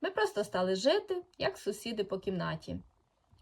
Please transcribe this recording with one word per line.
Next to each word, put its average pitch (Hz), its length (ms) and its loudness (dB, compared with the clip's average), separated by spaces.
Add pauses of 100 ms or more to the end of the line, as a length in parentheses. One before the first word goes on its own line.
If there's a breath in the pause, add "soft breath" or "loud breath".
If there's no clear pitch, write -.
Ми 403 100 -2
просто 392 340 2
стали 185 300 2
жити, 359 480 2 (160)
як - 200 0
сусіди 233 460 -4
по 196 140 -4
кімнаті. 170 600 -4 (640)